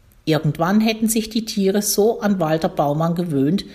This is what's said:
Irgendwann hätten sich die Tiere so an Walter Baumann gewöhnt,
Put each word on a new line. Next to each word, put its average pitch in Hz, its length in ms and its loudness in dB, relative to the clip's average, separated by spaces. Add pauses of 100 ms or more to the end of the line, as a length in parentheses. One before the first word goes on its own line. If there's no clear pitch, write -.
(260)
Irgendwann 160 560 2
hätten 220 260 0
sich 220 220 -2
die 220 160 -4
Tiere 196 340 0
so 214 400 0
an 202 180 0
Walter 160 300 0
Baumann 160 460 0
gewöhnt, 165 500 0 (100)